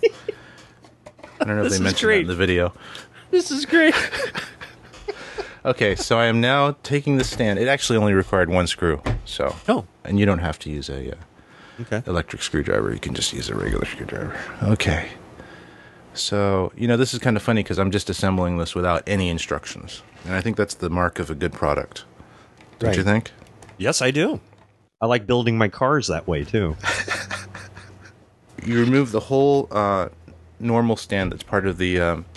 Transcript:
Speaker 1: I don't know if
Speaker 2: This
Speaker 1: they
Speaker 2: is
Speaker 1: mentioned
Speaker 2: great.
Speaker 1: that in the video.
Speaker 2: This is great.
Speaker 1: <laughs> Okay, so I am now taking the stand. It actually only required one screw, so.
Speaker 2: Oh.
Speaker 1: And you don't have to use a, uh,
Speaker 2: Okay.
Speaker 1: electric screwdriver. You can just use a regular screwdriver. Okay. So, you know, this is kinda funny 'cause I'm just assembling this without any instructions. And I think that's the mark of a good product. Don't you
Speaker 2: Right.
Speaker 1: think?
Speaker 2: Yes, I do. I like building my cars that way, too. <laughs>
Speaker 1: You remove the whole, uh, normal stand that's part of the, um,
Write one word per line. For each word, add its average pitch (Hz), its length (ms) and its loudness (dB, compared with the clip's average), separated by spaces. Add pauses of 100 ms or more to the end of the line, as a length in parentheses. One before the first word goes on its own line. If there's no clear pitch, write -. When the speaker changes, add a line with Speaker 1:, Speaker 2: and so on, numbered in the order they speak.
(1400)
Speaker 1:
I - 40 -2
don't 104 120 0
know 104 60 0
if 98 80 0
Speaker 2:
This - 20 -2
Speaker 1:
they 98 40 2
Speaker 2:
is 92 40 0
Speaker 1:
mentioned 95 260 0
Speaker 2:
great. 214 120 4
Speaker 1:
that - 40 2
in 80 60 -4
the 90 80 -2
video. 87 360 2 (580)
Speaker 2:
This 359 200 2
is 277 160 -4
great. 320 340 6
Speaker 1:
<laughs> - 40 -2 (1600)
Okay, 120 300 2
so - 240 0
I 117 80 4
am 113 140 2
now 143 420 2
taking 143 360 0
the 131 40 2
stand. 107 380 0
It 123 80 2
actually 135 280 2
only 104 180 4
required 92 360 4
one 90 160 4
screw, 80 340 0 (240)
so. - 300 -4 (140)
Speaker 2:
Oh. 208 180 0 (180)
Speaker 1:
And 101 140 0
you 101 80 4
don't 92 140 2
have 82 180 -4
to - 120 -12
use 71 180 -8
a, 67 240 -8
uh, - 20 -12 (680)
Speaker 2:
Okay. 113 220 -4
Speaker 1:
electric - 380 -4
screwdriver. 52 500 0
You - 60 -6
can - 160 -6
just - 180 -4
use 60 160 -6
a 53 60 -6
regular 50 300 -2
screwdriver. - 520 -8 (240)
Okay. 101 500 2 (1040)
So, 98 640 0
you 117 120 0
know, 120 80 4
this 117 180 2
is 120 60 -8
kinda 113 180 2
funny 110 240 2
'cause 92 160 -2
I'm 98 140 2
just 98 180 -2
assembling 92 480 0
this 82 160 -4
without 87 320 0
any 95 220 0
instructions. - 760 -6 (220)
And 90 100 -4
I 95 60 0
think 107 160 -2
that's 101 180 0
the 87 160 -4
mark 90 300 2
of 80 100 -6
a 78 60 -6
good 82 160 -2
product. - 540 -2 (720)
Don't 110 160 0
you 92 80 2
Speaker 2:
Right. 101 80 4
Speaker 1:
think? 113 180 0 (480)
Speaker 2:
Yes, 127 240 0
I 127 80 2
do. 165 300 0 (600)
I 113 60 2
like 117 220 2
building 120 280 2
my 110 120 4
cars 131 400 0
that 80 180 -4
way, 78 160 0
too. 85 400 0
<laughs> - 40 -8 (1800)
Speaker 1:
You 117 140 2
remove 127 320 4
the 110 80 0
whole, 139 500 2
uh, 101 380 2 (500)
normal 117 380 2
stand 95 340 -2
that's 87 140 -10
part 98 240 0
of 87 100 -2
the, 90 220 2
um, 85 240 0 (120)